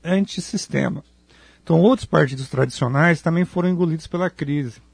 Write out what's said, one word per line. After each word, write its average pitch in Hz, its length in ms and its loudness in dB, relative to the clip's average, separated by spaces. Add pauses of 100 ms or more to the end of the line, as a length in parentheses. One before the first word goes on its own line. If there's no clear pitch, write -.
antissistema. 175 1000 -4 (580)
Então, 165 200 4
outros 240 240 4
partidos 135 420 0
tradicionais 135 720 0
também 170 220 0
foram 175 240 -2
engolidos 170 400 -2
pela 175 220 -2
crise. 143 500 -6 (140)